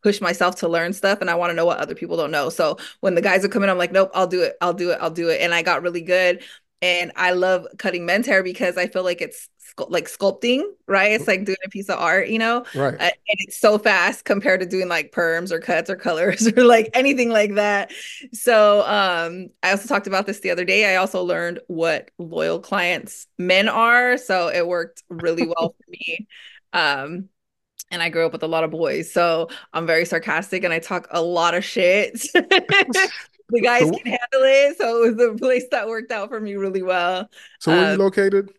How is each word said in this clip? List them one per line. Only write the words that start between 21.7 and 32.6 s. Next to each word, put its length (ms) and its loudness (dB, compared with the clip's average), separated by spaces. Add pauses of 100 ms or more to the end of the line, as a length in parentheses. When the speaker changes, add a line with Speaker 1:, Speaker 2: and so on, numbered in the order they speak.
Speaker 1:
loyal 420 -4
clients 640 -4 (120)
men 300 2
are, 500 2
so 300 -2
it 180 0
worked 420 -6
really 380 -2
well 320 -4
Speaker 2:
<laughs> 60 -20
Speaker 1:
for 60 -20
me. 360 -12 (460)
Um, 560 -2 (600)
and 120 -6
I 80 -2
grew 160 0
up 60 -2
with 100 -8
a 60 -6
lot 160 0
of 60 -4
boys, 420 -4
so 360 2 (240)
I'm 140 -4
very 180 2
sarcastic 600 -4
and 80 0
I 60 -2
talk 320 -8
a 120 -2
lot 320 0
of 100 -2
shit. 560 2 (140)
<laughs> 40 8 (1120)